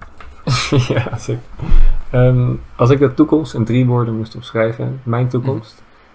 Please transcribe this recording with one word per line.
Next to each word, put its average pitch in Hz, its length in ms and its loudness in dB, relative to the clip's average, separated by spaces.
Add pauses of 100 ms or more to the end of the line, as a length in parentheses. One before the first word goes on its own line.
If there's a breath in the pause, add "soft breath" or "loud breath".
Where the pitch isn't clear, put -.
(440)
<laughs> 135 500 -2
Ja, 127 240 -6
zeker. 123 240 -8 (680 loud breath)
Ehm, 127 440 2 (220)
als 120 140 2
ik 139 80 4
de 170 160 2
toekomst 151 400 0
in 120 100 -2
drie 127 220 0
woorden 120 300 -2
moest 110 180 -10
omschrijven, 120 680 -6
mijn 123 260 -2
toekomst, 120 540 -6 (320 soft breath)